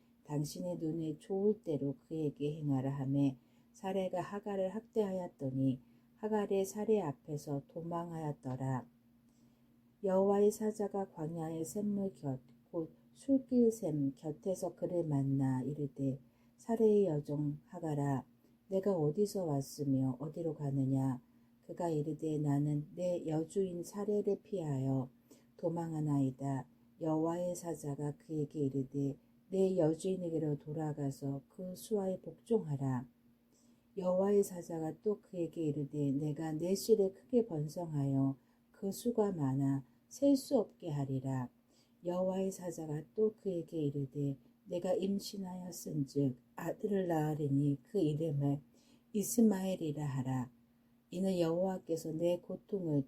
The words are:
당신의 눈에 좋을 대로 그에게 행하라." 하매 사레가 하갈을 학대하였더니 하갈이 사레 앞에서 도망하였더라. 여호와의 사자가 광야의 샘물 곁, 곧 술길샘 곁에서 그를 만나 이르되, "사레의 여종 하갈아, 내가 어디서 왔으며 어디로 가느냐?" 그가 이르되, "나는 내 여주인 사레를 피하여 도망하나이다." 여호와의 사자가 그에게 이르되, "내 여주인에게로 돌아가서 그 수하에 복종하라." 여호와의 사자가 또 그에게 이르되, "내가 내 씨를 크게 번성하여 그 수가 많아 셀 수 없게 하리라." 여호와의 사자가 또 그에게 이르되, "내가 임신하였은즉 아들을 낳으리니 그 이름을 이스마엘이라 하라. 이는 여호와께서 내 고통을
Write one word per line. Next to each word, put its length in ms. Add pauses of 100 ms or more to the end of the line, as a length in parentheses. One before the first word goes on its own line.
(240)
당신의 540
눈에 420
좋을 420
대로 320 (140)
그에게 480
행하라." 340
하매 460 (360)
사레가 480
하갈을 540
학대하였더니 1040 (380)
하갈이 480
사레 360
앞에서 680
도망하였더라. 1160 (1160)
여호와의 480
사자가 600
광야의 540
샘물 520
곁, 240 (320)
곧 180 (240)
술길샘 1000
곁에서 580
그를 300
만나 580
이르되, 560 (440)
"사레의 440
여종 600
하갈아, 580 (440)
내가 280
어디서 480
왔으며 760
어디로 340
가느냐?" 640 (460)
그가 240
이르되, 480
"나는 560
내 320
여주인 560
사레를 600
피하여 640 (480)
도망하나이다." 1080 (360)
여호와의 560
사자가 640
그에게 420
이르되, 560 (340)
"내 260
여주인에게로 840
돌아가서 880
그 260
수하에 460
복종하라." 840 (920)
여호와의 480
사자가 580
또 200
그에게 400
이르되, 500
"내가 400
내 240
씨를 380
크게 320
번성하여 880 (340)
그 220
수가 400
많아 520 (240)
셀 280
수 220
없게 320
하리라." 600 (540)
여호와의 480
사자가 500 (140)
또 240
그에게 420
이르되, 540 (300)
"내가 280
임신하였은즉 1400 (200)
아들을 520
낳으리니 760
그 160
이름을 600 (520)
이스마엘이라 920
하라. 460 (600)
이는 280
여호와께서 760
내 260
고통을 680